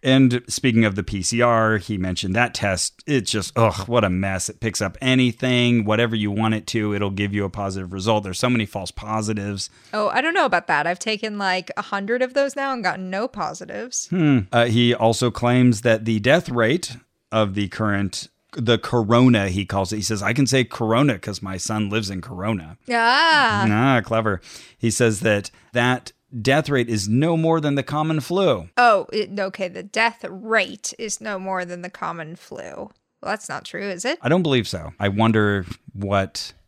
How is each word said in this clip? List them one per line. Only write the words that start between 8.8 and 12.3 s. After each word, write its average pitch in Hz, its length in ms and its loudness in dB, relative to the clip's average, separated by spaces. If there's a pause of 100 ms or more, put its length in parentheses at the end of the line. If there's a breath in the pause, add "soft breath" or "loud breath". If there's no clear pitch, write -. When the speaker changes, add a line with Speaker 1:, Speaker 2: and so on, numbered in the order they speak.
Speaker 1:
positives. 107 800 -6 (240 soft breath)
Speaker 2:
Oh, 214 160 0
I 240 100 0
don't 320 140 -2
know 370 100 2
about 226 240 0
that. 151 180 2
I've 180 140 -2
taken, 214 380 -6
like, 185 400 -4
a 202 60 -6
hundred 208 380 -4
of 254 120 -4